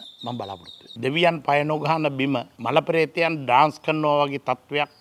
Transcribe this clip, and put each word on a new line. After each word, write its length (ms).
මම 160
බලාපොරොත්තු 460
වෙනවා. 200
දෙවියන් 400
පය 220
නොගහන 460
බිම 240
මල 260
ප්‍රේතයන් 560
ඩාන්ස් 420
කරනවා 460
වගේ 200
තත්ත්වයක් 440